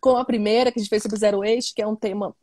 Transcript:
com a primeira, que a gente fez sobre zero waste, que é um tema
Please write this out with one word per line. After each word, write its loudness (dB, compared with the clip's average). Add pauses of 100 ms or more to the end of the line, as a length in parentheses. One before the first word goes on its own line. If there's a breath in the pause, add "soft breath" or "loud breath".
com 4
a 0
primeira, 2
que -4
a -2
gente -6
fez 0
sobre -4
zero 2
waste, -2
que -4
é -2
um -4
tema -6